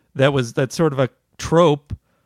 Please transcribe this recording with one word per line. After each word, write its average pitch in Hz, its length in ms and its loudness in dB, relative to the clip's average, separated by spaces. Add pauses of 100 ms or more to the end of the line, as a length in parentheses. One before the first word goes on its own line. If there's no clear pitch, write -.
(140)
that 135 200 2
was, 123 180 -4
that's 135 240 -4
sort 160 160 0
of 131 60 -6
a 131 100 0 (300)
trope 160 560 0 (320)